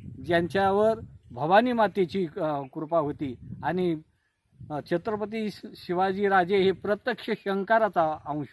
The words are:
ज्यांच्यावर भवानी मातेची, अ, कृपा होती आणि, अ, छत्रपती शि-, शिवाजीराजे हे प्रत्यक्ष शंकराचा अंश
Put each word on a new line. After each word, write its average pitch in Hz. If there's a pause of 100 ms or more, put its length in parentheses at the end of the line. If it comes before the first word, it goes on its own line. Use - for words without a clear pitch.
(260)
ज्यांच्यावर 196 (320)
भवानी 185
मातेची, 196 (100)
अ, 156
कृपा 160
होती 143 (280)
आणि, 170 (760)
अ, 147 (120)
छत्रपती 214
शि-, -
शिवाजीराजे 190
हे 190
प्रत्यक्ष 208 (160)
शंकराचा 196
अंश 151